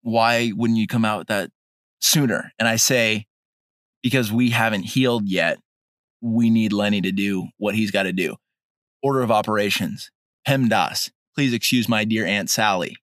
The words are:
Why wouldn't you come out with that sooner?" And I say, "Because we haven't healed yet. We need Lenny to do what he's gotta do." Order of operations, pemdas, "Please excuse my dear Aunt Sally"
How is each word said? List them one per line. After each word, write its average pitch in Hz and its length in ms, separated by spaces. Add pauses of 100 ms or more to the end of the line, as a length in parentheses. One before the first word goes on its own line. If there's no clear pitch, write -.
Why 117 540
wouldn't 113 220
you 107 80
come 113 200
out 107 120
with 82 120
that 98 220 (480)
sooner?" - 600
And 113 80
I 113 80
say, 110 500 (760)
"Because 120 280
we 120 200
haven't 110 320
healed 120 440
yet. 85 320 (640)
We 117 300
need 110 220
Lenny 104 280
to 95 100
do 98 460
what 104 160
he's 110 160
gotta 95 240
do." 87 220 (640)
Order 135 220
of 117 80
operations, 107 800 (360)
pemdas, 110 600 (240)
"Please 135 200
excuse 117 360
my 107 160
dear 110 200
Aunt 101 240
Sally" 101 540